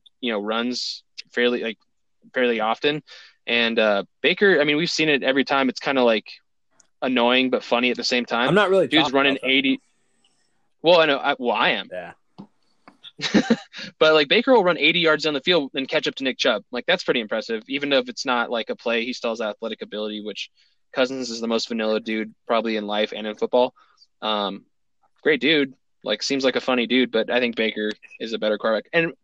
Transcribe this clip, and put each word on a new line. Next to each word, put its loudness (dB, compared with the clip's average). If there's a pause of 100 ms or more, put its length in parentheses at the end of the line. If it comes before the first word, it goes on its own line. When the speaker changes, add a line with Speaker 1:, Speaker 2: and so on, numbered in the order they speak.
(220)
Speaker 1:
you -4
know, -2
runs -6 (300)
fairly, 0
like, -6 (560)
fairly 0
often. -2 (420)
And, 0
uh, 2 (160)
Baker, 4
I 2
mean, 2
we've 0
seen 0
it 2
every 2
time. 0
It's -4
kinda, 0
like, 2 (680)
annoying 2
but 0
funny 0
at -4
the -6
same 0
time. 0
Speaker 2:
I'm 2
not 4
really 2
Speaker 1:
Dude's 2
Speaker 2:
talking 0
Speaker 1:
running 4
Speaker 2:
about -4
that. -2
Speaker 1:
eighty. 0 (1000)
Well, 6
I 4
know. 2
I, -2
well, 0
I 2
am. -4
Speaker 2:
Yeah. -12 (1040)
Speaker 1:
<laughs> 2 (420)
But, 6
like, 4
Baker 4
will 6
run 2
eighty 2
yards 2
down 0
the -4
field 0
and -4
catch -2
up -4
to -8
Nick -2
Chubb. 0
Like, -8
that's 0
pretty 0
impressive, -6
even -6
though 4
if 0
it's -10
not, 0
like, -4
a -6
play, -2
he -6
still -4
has -6
athletic -6
ability, -8
which -10 (440)
Cousins -2
is -10
the -4
most -2
vanilla -2
dude -6 (140)
probably 0
in -6
life -2
and -8
in -8
football. 0 (480)
Um, -4 (560)
great 0
dude. 0 (300)
Like, -4
seems -2
like 2
a -2
funny -2
dude, 0
but 0
I 0
think -2
Baker -2 (280)
is -8
a -6
better 0
quarterback. -2
And 0 (100)